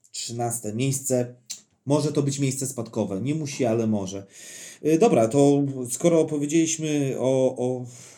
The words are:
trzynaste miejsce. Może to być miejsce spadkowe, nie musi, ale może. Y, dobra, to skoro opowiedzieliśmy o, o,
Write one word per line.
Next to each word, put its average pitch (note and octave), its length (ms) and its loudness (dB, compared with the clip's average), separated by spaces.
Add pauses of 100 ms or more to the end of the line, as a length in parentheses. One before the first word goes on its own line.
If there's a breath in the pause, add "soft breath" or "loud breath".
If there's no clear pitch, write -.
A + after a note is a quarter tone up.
(120)
trzynaste A#2 640 -6
miejsce. B2+ 640 -2 (500)
Może D3 280 0
to C#3+ 100 0
być C#3 160 -2
miejsce C3+ 280 -2
spadkowe, G#2 540 -4
nie C#3+ 140 -2
musi, C#3+ 300 -4
ale A2+ 220 2
może. G2 380 -4 (600 loud breath)
Y, D#3 140 4
dobra, C3 280 6
to C#3+ 360 6 (260)
skoro E3+ 320 2
opowiedzieliśmy D3+ 960 0
o, C3 380 2
o, B2+ 280 -4 (320 loud breath)